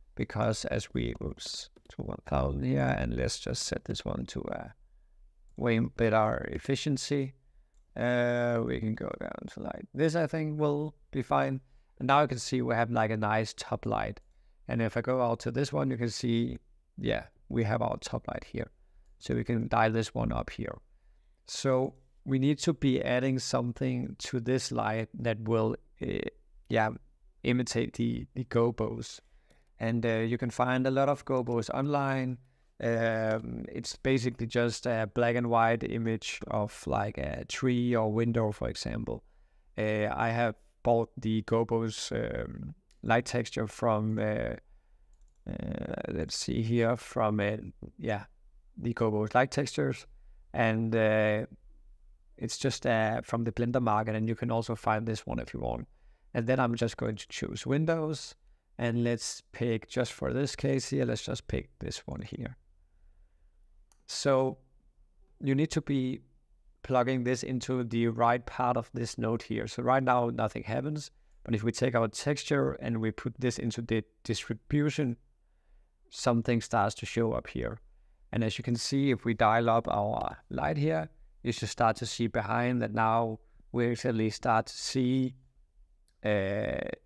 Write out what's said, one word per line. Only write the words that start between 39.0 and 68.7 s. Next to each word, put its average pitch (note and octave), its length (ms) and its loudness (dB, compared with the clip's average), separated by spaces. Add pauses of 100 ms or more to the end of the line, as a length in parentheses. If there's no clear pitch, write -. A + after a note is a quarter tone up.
Uh, G#2+ 360 0
I A2+ 160 0
have A#2 260 2 (280)
bought A#2 340 4
the A2 260 0
gobos, A2+ 680 0
um, - 640 -4 (300)
light A#2 220 4
texture A#2 420 -2
from, A2 520 0
uh, G#2+ 360 -2 (920)
uh, - 600 -6
let's - 280 -4
see B2 240 -2
here, A#2 340 2
from, G#2+ 440 0
uh, G#2 180 0 (400)
yeah, G#2 280 -2 (520)
the A#2+ 160 -2
gobos G#2+ 400 0
light C3 180 4
textures. C#3 540 -2 (480)
And, A2+ 400 2
uh, G#2+ 520 4 (920)
it's - 200 -6
just, - 280 -2
uh, A2+ 360 2
from A#2 240 -2
the A2+ 80 -2
Blender A#2+ 280 0
market, A2 340 2
and A2 120 0
you A2+ 80 0
can A#2+ 160 -2
also A2+ 240 0
find A2 300 0
this A2 200 -4
one A#1+ 140 -4
if - 140 -10
you - 80 -6
want. A#1+ 260 -4 (460)
And A#2 120 0
then C3 140 2
I'm A#2 160 2
just A#2 200 -2
going A2+ 200 -2
to - 120 -14
choose - 380 -8
Windows, D#3 680 -2 (420)
and A#2+ 260 0
let's - 380 -2 (100)
pick, A#2 380 -2
just B2 240 -2
for C3+ 180 -2
this C3+ 240 -2
case C3+ 360 0
here, C#3 120 0
let's A#2+ 220 -2
just - 220 -8
pick - 320 -4
this - 260 -8
one - 160 -8
here. - 340 -10 (1500)
So C3+ 540 0 (800)
you C3+ 160 2
need D#3 160 2
to D#3 100 0
be C3 400 -2 (640)
plugging B2+ 400 2
this B2 180 2
into B2+ 420 -2
the A#2 260 2
right A#2+ 360 4
part B2 320 0